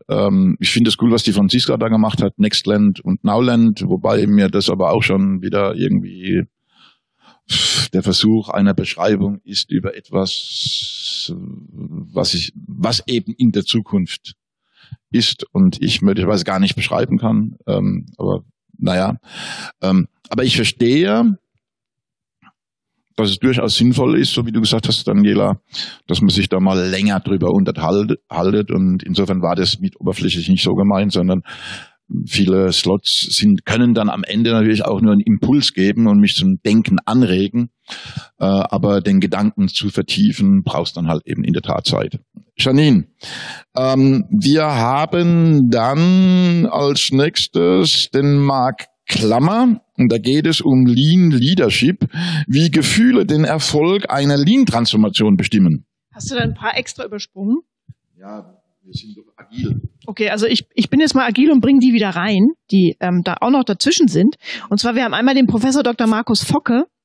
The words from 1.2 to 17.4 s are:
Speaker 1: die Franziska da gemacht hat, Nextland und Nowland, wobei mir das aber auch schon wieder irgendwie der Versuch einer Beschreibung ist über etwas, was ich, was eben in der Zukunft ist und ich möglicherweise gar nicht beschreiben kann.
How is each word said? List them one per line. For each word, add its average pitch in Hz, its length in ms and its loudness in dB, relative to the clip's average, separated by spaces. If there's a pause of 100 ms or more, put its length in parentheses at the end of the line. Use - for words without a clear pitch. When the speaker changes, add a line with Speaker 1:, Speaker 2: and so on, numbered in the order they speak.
Speaker 1:
die 107 100 0
Franziska 104 440 0
da 113 120 -2
gemacht 110 340 0
hat, 98 160 -2
Nextland 104 640 0
und 92 200 -2
Nowland, 113 600 2
wobei 104 400 0
mir 101 220 4
das 101 200 0
aber 92 240 0
auch 113 100 2
schon 98 400 0
wieder 98 340 -2
irgendwie 92 640 -2 (1500)
der 92 100 0
Versuch 110 460 0
einer 98 260 0
Beschreibung 98 680 -2
ist - 260 -8
über 92 260 -4
etwas, - 1400 -8 (800)
was 92 220 -4
ich, 85 180 -8 (140)
was 117 400 -4
eben 117 320 -4
in 120 120 4
der 98 120 -2
Zukunft - 720 -6 (760)
ist - 420 -2
und 95 280 2
ich - 220 -2
möglicherweise 98 420 0
gar 95 160 -2
nicht 95 160 -2
beschreiben - 400 -2
kann. 110 400 -2 (100)